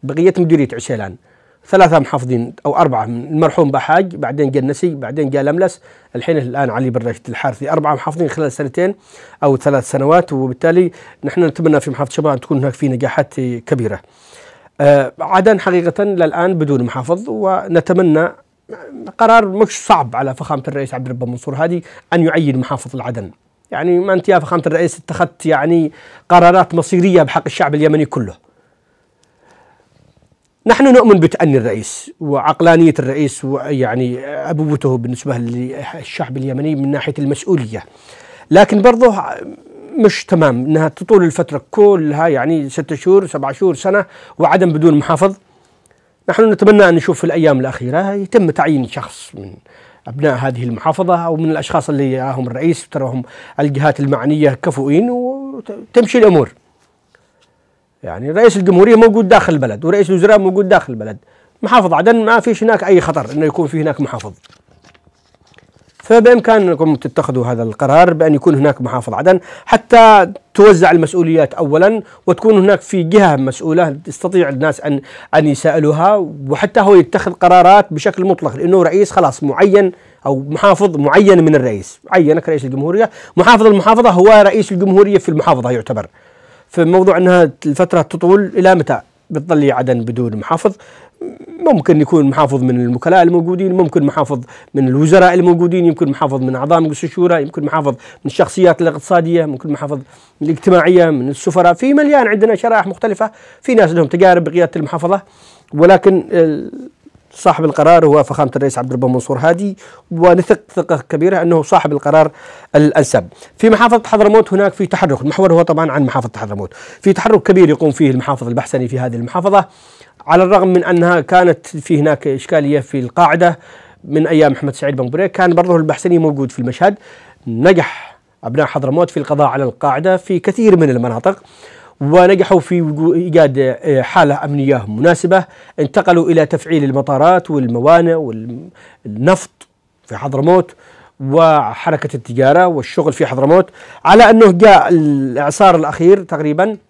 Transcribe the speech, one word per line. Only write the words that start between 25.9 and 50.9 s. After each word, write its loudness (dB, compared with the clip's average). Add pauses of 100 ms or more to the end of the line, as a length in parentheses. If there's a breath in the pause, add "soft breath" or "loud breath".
قرارات 4
مصيرية 0
بحق -2
الشعب -4
اليمني 0
كله. -8 (2250)
نحن 0
نؤمن 6
بتأني 0
الرئيس -8 (100)
وعقلانية 2
الرئيس، -6
ويعني -6
أبوته -4
بالنسبة -8
للشعب -10
اليمني -6
من -4
ناحية -6
المسؤولية، -6 (680 soft breath)
لكن 4
برضه 4 (760)
مش 0
تمام 0
إنها 0
تطول 0
الفترة -4
كلها، 2
يعني -2
ست -8
شهور، 2
سبع -8
شهور، -2
سنة، -2 (340 loud breath)
وعدم 2
بدون 2
محافظ. 0 (920)
نحن 2
نتمنى 4
أن 4
نشوف -2
في -8
الأيام 0
الأخيرة -6
يتم 0
تعيين -2
شخص -14
من -18 (540 soft breath)
أبناء -2
هذه -6
المحافظة -2